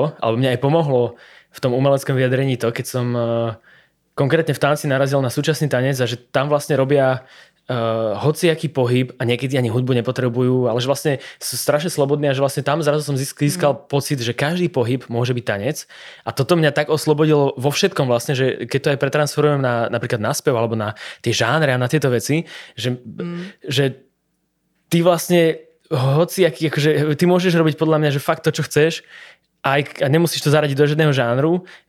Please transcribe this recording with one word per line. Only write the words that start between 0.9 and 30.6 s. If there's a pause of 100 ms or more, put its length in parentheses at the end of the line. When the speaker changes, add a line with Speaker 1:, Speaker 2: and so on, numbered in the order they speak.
Speaker 1:
v
tom
umeleckom
vyjadrení
to,
keď
som,
e, (920)
konkrétne
v
tanci
narazil
na
súčasný
tanec
a
že
tam
vlastne
robia (460)
eh, (400)
hociaký
pohyb
a
niekedy
ani
hudbu
nepotrebujú,
ale
že
vlastne (240)
sú
strašne
slobodní
a
že
vlastne
tam
zrazu
som
získ-,
získal
Speaker 2:
Mhm.
Speaker 1:
pocit,
že
každý
pohyb
môže
byť
tanec. (360)
A
toto
mňa
tak
oslobodilo
vo
všetkom
vlastne,
že
keď
to
aj
pretransformujem
na,
napríklad
na
spev
alebo
na (260)
tie
žánre
a
na
tieto
veci, (300)
že,
Speaker 2:
Mhm. (200)
Speaker 1:
že (1040)
ty
vlastne (260)
hociaký,
akože, (240)
ty
môžeš
robiť
podľa
mňa,
že
fakt
to,
čo
chceš, (580)
aj
k-,
a
nemusíš
to
zaradiť